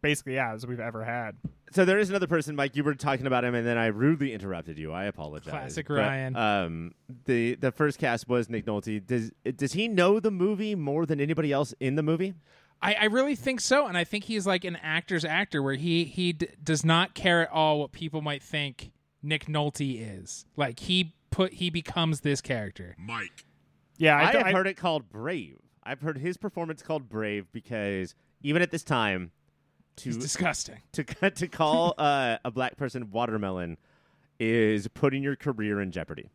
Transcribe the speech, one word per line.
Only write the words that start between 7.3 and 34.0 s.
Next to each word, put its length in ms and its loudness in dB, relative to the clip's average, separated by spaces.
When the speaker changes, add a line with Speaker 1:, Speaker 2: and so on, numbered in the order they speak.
Speaker 2:
the 160 0
first 260 0
cast 300 -2
was 200 2
Nick 180 -4
Nolte. 380 -4
Does, 280 -2
does 160 -2
he 160 0
know 320 6
the 100 2
movie 460 0
more 300 0
than 140 0
anybody 320 2
else 280 0
in 160 0
the 80 2
movie? 300 0
Speaker 3:
I, 140 2
I 120 2
really 280 2
think 260 -2
so, 280 4
and 100 -2
I 60 2
think 200 -6
he's, 220 -2
like, 180 2
an 120 -6
actor's 480 -2
actor 380 0
where 120 2
he, 300 2
he 300 0
d-, 140 -4
does 220 0
not 300 4
care 280 4
at 80 -2
all 300 4
what 120 -4
people 300 -6
might 220 -4
think 480 -6
Nick 240 -2
Nolte 500 0
is. 240 -16
Like, 240 -2
he 340 2
put, 240 0
he 160 -2
becomes 500 -2
this 200 0
character. 580 -8
Speaker 4:
Mike. 460 -10
Speaker 1:
Yeah, 180 6
I 120 6
Speaker 2:
I 40 4
Speaker 1:
th-, 120 4
Speaker 2:
have 20 2
Speaker 1:
I 60 2
Speaker 2:
heard 160 2
it 60 -4
called 340 -2
brave. 480 -8
I've 200 -10
heard 160 -4
his 180 -4
performance 460 -6
called 260 -4
brave 420 -4
because 640 -4
even 200 4
at 80 0
this 140 -4
time, 480 2
to 140 -10
Speaker 3:
He's 80 -4
disgusting. 640 -4
Speaker 2:
to, 120 -4
<laughs> 260 0
to 180 -6
call, 480 2
uh, 480 2
a 60 -2
black 260 -2
person 340 -6
watermelon 680 -2